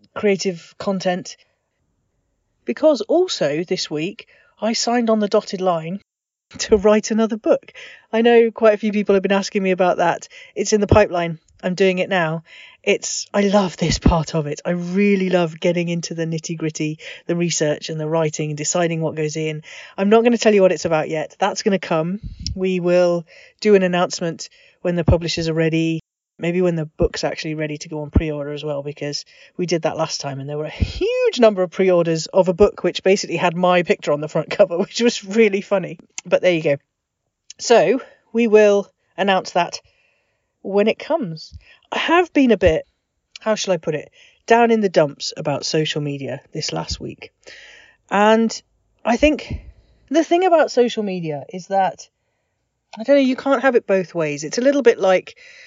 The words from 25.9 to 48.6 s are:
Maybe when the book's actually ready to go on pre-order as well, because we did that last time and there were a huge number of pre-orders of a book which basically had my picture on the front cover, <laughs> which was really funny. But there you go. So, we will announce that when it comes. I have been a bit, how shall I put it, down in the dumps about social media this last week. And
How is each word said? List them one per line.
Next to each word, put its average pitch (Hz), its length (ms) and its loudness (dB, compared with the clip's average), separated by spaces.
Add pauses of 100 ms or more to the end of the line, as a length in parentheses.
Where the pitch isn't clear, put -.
Maybe 175 220 -2
when 175 140 0
the 156 100 -4
book's - 400 -4
actually 156 300 -6
ready 151 240 -6
to 165 100 -16
go 151 140 -8
on 147 60 -12
pre-order 147 420 -2
as 147 120 -10
well, 143 200 -6
because 143 420 -8 (320)
we 180 80 -2
did 170 160 -2
that 156 160 -2
last 160 240 -4
time 139 180 -8
and 135 80 -12
there 147 100 -8
were 151 80 -6
a 156 40 -10
huge 480 720 -2
number 208 240 4
of 175 80 -6
pre-orders 170 560 2
of 185 200 2
a 185 60 2
book 190 300 2
which 175 200 -2
basically 185 340 0
had 175 160 -2
my 180 300 2
picture 170 300 -2
on 147 80 -4
the 151 80 -8
front 156 220 -4
cover, 170 260 2
<laughs> - 0 -
which 185 240 -4
was 233 240 0
really 202 360 2
funny. 170 380 -4 (260)
But 175 160 0
there 180 120 4
you 160 100 -2
go. 147 140 0 (840)
So, 226 420 4 (300)
we 233 160 2
will 208 420 4 (280)
announce 190 340 0
that - 300 -2 (800)
when 202 260 0
it - 120 -2
comes. 214 580 -6 (340)
I - 80 -6
have - 340 0
been 269 180 4
a 202 60 2
bit, 160 280 0 (540)
how 220 160 -2
shall 196 180 -2
I 175 40 -2
put 160 180 -6
it, - 160 -10 (340)
down 233 260 6
in 220 100 2
the 196 80 0
dumps 156 480 0
about 151 280 -4
social 156 360 -2
media 139 400 -8 (100)
this 156 220 -8
last 160 260 -8
week. - 320 -14 (800)
And 220 500 4 (440)